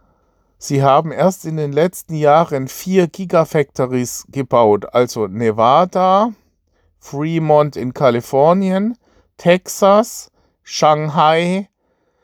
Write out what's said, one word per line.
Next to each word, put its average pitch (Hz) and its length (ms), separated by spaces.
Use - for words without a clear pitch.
sie 139 240
haben 139 300
erst 156 340
in 160 120
den 147 140
letzten 160 440
Jahren 147 520
vier 185 400
Gigafactories 147 1200
gebaut, 120 640
also 120 340
Nevada, 156 1040
Fremont 151 760
in 123 180
Kalifornien, 180 1040
Texas, 196 920
Shanghai 160 1080